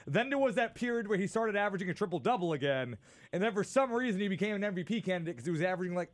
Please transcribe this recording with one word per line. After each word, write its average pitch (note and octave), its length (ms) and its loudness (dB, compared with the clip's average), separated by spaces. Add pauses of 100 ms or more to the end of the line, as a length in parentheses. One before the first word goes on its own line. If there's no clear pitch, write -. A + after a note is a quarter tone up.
Then A3 240 2
there C#4 80 2
was C4 180 4
that A#3 180 2
period A#3 320 -2
where G#3 100 2
he F#3 120 0
started A3 260 0
averaging G3+ 360 0
a D#3+ 40 -4
triple-double F3+ 600 0
again, C3 420 0 (360)
and F3+ 80 -2
then A3 120 2
for G3 100 0
some C4 300 2
reason A#3 280 0
he G#3 60 0
became G3+ 300 -2
an G3+ 80 -2
M G#3 100 -2
V F3+ 80 -2
P G#3+ 180 -2
candidate F3 360 -2
'cause A#2 100 -12
he F3 60 0
was D#3 100 0
averaging, F3+ 320 0
like, F3 200 -2